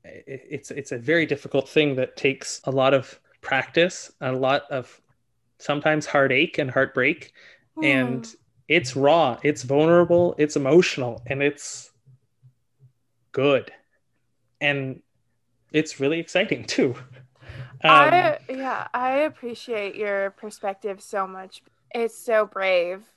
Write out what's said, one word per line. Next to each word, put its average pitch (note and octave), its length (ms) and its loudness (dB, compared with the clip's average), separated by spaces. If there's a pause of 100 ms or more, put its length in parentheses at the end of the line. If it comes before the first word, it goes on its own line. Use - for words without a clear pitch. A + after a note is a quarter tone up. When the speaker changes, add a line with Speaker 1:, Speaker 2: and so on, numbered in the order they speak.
Speaker 1:
i-, - 220 -20
it's, C#3 440 -14
it's - 200 -12
a C3 60 -6
very D3+ 280 0
difficult C#3+ 420 -4
thing D3 280 2
that B2+ 200 -4
takes - 500 -4
a C3+ 60 -4
lot C3 220 4
of C3 260 -2 (220)
practice, - 720 -2 (100)
a C3+ 100 -4
lot C3 400 0
of C3 300 -10 (560)
sometimes D3+ 480 -2
heartache C#3 520 2
and C#3+ 120 -2
heartbreak. C3+ 640 -2 (420)
Speaker 2:
Hmm. D#4+ 80 -6
Speaker 1:
And B2+ 520 0 (320)
it's D3+ 280 0
raw, C#3+ 480 4
it's D3 200 -2
vulnerable, E3+ 720 4
it's D3+ 180 0
emotional, C3+ 720 2
and C#3 140 -4
it's - 500 -4 (1400)
good. C3+ 400 0 (880)
And C#3 400 -2 (720)
it's D#3 280 -2
really C#3+ 200 -2
exciting E3 460 -2
too. C3+ 300 0 (880)
Speaker 2:
I, D#4 540 6 (120)
Speaker 1:
Um, C4 80 -8
Speaker 2:
yeah, C4 360 -6
I B3+ 260 -2
appreciate A#3+ 760 -6
your G3 360 -4
perspective G3+ 720 -10
so G3 260 -6
much. F#3+ 340 -18 (320)
It's A3+ 240 -4
so G#3+ 300 0
brave. F#3+ 560 -2 (140)